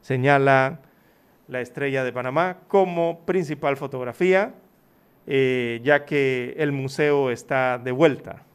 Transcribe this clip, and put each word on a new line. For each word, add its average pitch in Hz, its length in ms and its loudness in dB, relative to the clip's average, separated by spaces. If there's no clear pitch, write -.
señala 135 800 2
La 127 120 -8
Estrella 135 440 -4
de 123 80 -4
Panamá 139 460 -4
como 170 580 0
principal 151 500 -2
fotografía, 147 760 0
eh, 127 580 0
ya 143 200 2
que 131 520 -2
el 147 160 -2
museo 139 580 0
está 127 480 -2
de 123 140 -6
vuelta 131 520 0